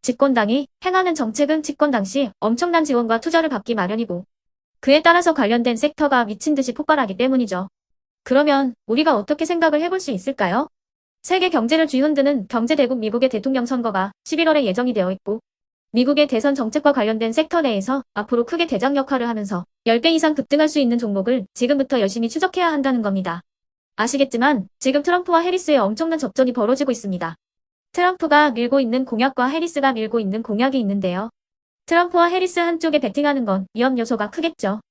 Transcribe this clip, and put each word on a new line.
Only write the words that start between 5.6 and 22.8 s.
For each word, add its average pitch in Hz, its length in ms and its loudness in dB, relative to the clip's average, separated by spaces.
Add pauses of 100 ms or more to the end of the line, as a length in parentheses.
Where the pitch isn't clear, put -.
섹터가 277 480 0
미친 214 320 -2
듯이 254 180 -2
폭발하기 269 420 0
때문이죠. 220 520 0 (560)
그러면 277 500 2 (120)
우리가 277 300 2
어떻게 294 280 -2
생각을 320 360 2
해볼 349 200 -2
수 330 100 -8
있을까요? 214 580 -2 (540)
세계 359 280 0
경제를 311 360 2
쥐흔드는 277 640 0
경제 240 260 0
대국 262 240 0
미국의 226 300 0
대통령 254 360 -2
선거가 226 460 -2 (140)
십일월에 311 400 2
예정이 240 280 -2
되어 190 200 0
있고 202 280 -6 (520)
미국의 269 340 2
대선 277 300 0
정책과 285 360 0
관련된 226 400 0
섹터 320 300 0
내에서 240 400 -2 (120)
앞으로 233 300 -2
크게 330 220 -2
대장 262 300 0
역할을 269 320 -2
하면서 208 360 -6 (220)
열 226 140 2
배 320 100 2
이상 311 240 2
급등할 294 340 2
수 302 120 0
있는 240 180 2
종목을 208 560 -2
지금부터 269 460 0
열심히 214 280 -2
추적해야 359 440 0
한다는 262 300 0